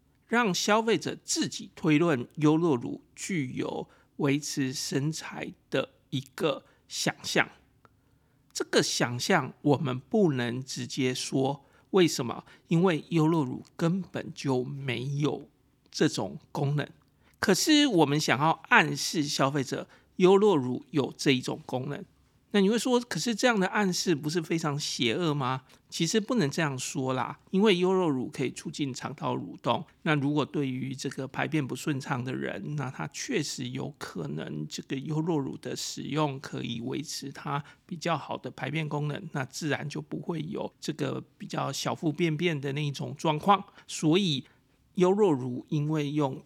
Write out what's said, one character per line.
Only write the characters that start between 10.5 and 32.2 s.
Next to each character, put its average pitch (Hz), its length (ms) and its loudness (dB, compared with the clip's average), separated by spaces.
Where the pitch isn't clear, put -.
直 127 240 -8
接 127 280 0
说， 135 500 -2
为 175 160 6
什 139 180 0
么？ - 200 -8
因 170 140 4
为 170 260 2
优 156 180 4
酪 160 180 4
乳 127 200 -8
根 170 260 0
本 - 320 -8
就 131 280 0
没 135 440 -6
有 143 320 -2
这 - 160 2
种 131 320 -2
功 147 240 0
能。 147 100 -2
可 - 160 4
是 294 320 6
我 170 200 6
们 147 140 2
想 131 180 2
要 156 120 4
暗 160 260 6
示 - 280 -2
消 143 280 2
费 143 140 0
者 - 240 -6
优 190 220 8
酪 202 160 6
乳 127 360 0
有 135 260 0
这 - 140 2
一 127 100 4
种 - 240 -8
功 131 240 -4
能， 143 160 -8
那 208 100 4
你 190 80 6
会 233 100 2
说， 247 220 4
可 208 180 -6
是 233 160 -2
这 254 140 4
样 226 100 4
的 185 100 4
暗 208 220 0
示 175 240 0
不 147 140 -2
是 165 140 -2
非 165 160 -2
常 147 200 -2
邪 120 360 0
恶 165 200 0
吗？ 131 280 -2
其 - 180 -2
实 220 140 2
不 247 160 0
能 156 120 4
这 170 140 -2
样 139 160 -2
说 131 360 -4
啦， - 260 -4
因 190 120 2
为 214 140 6
优 180 140 4
酪 185 180 2
乳 131 200 0
可 139 160 -4
以 123 80 -2
促 - 180 -12
进 139 240 -4
肠 117 200 -10
道 127 200 -4
蠕 127 260 -8
动。 127 240 -2
那 156 120 0
如 143 180 0
果 147 120 2
对 143 240 -4
于 131 260 -6
这 131 160 -8
个 131 160 -8
排 135 220 -2
便 143 180 0
不 127 80 -6
顺 135 240 -4
畅 127 240 -4